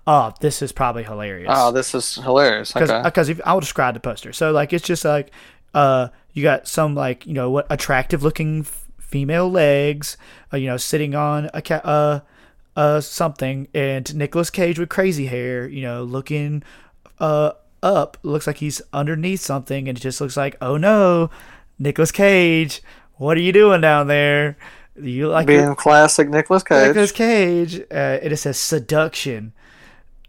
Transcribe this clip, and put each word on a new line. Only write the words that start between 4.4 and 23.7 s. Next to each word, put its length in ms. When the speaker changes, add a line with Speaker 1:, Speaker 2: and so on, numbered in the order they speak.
Speaker 1:
like, 220
it's 120
just, 200
like, 260
uh, 360
you 100
got 240
some, 280
like, 300
you 80
know, 160
what, 200
attractive 520
looking 460
f-, 180
female 500
legs, 680
uh, 60
you 100
know, 80
sitting 400
on 380
a 80
ca-, 240
uh, 340
uh, 240
something, 720
and 420
Nicolas 340
Cage 300
with 100
crazy 380
hair, 380
you 160
know, 220
looking, 580
uh, 320
up, 400
looks 240
like 100
he's 240
underneath 480
something, 460
and 80
it 60
just 180
looks 160
like, 240
"Oh 160
no, 540
Nicolas 340
Cage, 680
what 200
are 40
you 100
doing 280